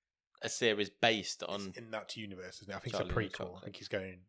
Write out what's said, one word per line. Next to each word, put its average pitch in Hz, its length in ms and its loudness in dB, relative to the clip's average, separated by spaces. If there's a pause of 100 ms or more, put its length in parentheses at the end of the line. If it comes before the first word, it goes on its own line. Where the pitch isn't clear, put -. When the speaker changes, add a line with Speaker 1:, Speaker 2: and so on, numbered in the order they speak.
(420)
Speaker 1:
a 113 80 0
series 107 400 6
based 113 540 4
Speaker 2:
It's 85 80 -4
Speaker 1:
on 98 240 -4
Speaker 2:
in 113 160 -12
that 107 240 -6
universe, 92 460 -8
isn't 95 120 -10
it? - 20 -4
I 98 40 -6
think 107 140 -6
Speaker 1:
Charlie 92 160 2
and - 80 2
the 113 40 4
Speaker 2:
it's 98 140 -2
a - 20 -6
prequel. - 40 -4
I 95 60 -4
Speaker 1:
Chocolate. 90 160 -12
Speaker 2:
think - 140 -8
he's - 100 -12
going 95 420 -4